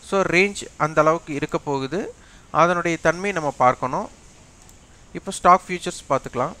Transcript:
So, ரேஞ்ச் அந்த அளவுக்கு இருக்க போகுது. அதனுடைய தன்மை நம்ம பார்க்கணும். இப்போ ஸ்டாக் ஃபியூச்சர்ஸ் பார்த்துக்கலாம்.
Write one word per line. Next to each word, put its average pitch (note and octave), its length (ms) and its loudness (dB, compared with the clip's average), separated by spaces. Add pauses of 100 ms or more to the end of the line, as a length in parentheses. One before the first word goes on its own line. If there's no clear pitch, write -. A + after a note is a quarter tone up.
So, G3 180 0
ரேஞ்ச் F3+ 400 0 (140)
அந்த D#3 240 0
அளவுக்கு D#3 340 2
இருக்க D3 240 -4
போகுது. D3 560 -4 (360)
அதனுடைய E3+ 520 2
தன்மை F3 300 0
நம்ம D#3 180 -2
பார்க்கணும். C3 580 0 (1040)
இப்போ F3+ 180 -10
ஸ்டாக் F3+ 380 4
ஃபியூச்சர்ஸ் F3+ 400 -8
பார்த்துக்கலாம். C3 520 -2